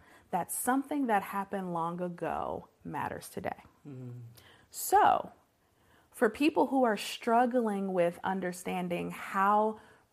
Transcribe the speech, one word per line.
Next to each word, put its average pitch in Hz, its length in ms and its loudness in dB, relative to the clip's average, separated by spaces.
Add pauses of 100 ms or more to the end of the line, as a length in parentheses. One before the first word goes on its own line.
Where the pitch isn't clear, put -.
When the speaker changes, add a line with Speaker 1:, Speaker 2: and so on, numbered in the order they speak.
(320)
Speaker 1:
that 170 200 -4
something 269 560 0
that 208 160 4
happened 190 500 -6
long 170 280 -2
ago 170 640 -4 (160)
matters 151 460 -8
today. - 320 -8 (260)
Speaker 2:
Mm. 127 240 -12 (600)
Speaker 1:
So, - 600 4 (800)
for 226 180 2
people 294 380 2
who 262 160 2
are 214 140 2
struggling 226 960 0
with 175 300 2
understanding 180 880 -4
how 208 680 2 (340)